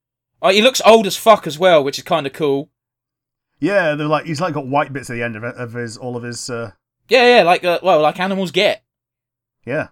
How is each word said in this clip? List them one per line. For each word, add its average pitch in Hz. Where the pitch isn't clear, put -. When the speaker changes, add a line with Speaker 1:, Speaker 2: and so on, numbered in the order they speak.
Speaker 1:
Oh, 160
he 208
looks 254
old 214
as 180
fuck 214
as 147
well, 170
which 135
is -
kinda 147
cool. 143
Speaker 2:
Yeah, 170
they're 151
like, 147
he's, 151
like, 175
got 143
white 139
bits 131
at 123
the 117
end 117
of, 107
of 120
his, 120
all 123
of 117
his, 120
uh 113
Speaker 1:
Yeah, 247
yeah, 196
like, 170
uh, 170
well, 170
like 151
animals 190
get. 175
Speaker 2:
Yeah. 135